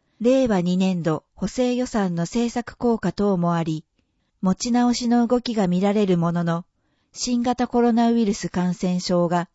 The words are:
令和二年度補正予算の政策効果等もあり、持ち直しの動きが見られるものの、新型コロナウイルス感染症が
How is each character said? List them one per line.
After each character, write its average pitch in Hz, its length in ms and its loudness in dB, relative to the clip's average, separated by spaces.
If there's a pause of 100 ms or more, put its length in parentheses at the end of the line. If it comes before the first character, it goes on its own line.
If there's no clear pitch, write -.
(200)
令 262 280 2
和 196 140 2
二 180 160 0
年 185 260 0
度 156 200 -2 (100)
補 - 140 -6
正 247 280 -2
予 247 100 -2
算 196 300 -2
の 165 80 -2
政 233 280 -2
策 - 260 -8
効 233 220 0
果 - 120 -2
等 202 260 0
も 175 160 0
あ 170 100 -2
り、 156 200 -6 (580)
持 190 140 2
ち 247 160 -6
直 240 220 2
し 240 160 -2
の 240 180 4
動 247 140 2
き 240 140 -6
が 202 120 2
見 180 140 0
ら 202 100 2
れ 208 140 2
る 185 120 2
も 170 140 0
の 170 140 -2
の、 165 200 -4 (460)
新 240 320 -4
型 247 240 0
コ 240 140 0
ロ 240 100 4
ナ 233 200 4
ウ 233 60 2
イ 233 80 2
ル 202 80 0
ス - 140 -6
感 180 260 -2
染 180 280 -2
症 175 260 2
が 175 260 -2